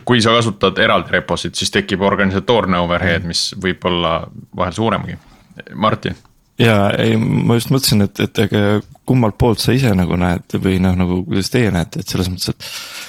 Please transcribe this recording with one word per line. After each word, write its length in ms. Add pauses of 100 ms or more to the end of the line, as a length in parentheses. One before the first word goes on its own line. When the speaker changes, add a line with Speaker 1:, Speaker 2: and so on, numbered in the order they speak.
Speaker 1:
kui 180
sa 140
kasutad 440
eraldi 320
reposid, 440
siis 160
tekib 300
organisatoorne 760
overhead, 440
Speaker 2:
Mhm. 60
Speaker 1:
mis 280
võib 300
olla 420 (280)
vahel 180
suuremgi. 420 (600)
Martin? 400 (440)
Speaker 3:
Jaa, 380
ei, 180
ma 380
just 160
mõtlesin, 340
et, 160
et 200
ega 420 (240)
kummalt 320
poolt 220
sa 120
ise 220
nagu 240
näed 240 (120)
või 280
noh, 140
nagu 280
kuidas 260
teie 220
näete, 280
et 80
selles 220
mõttes, 200
et 160 (440)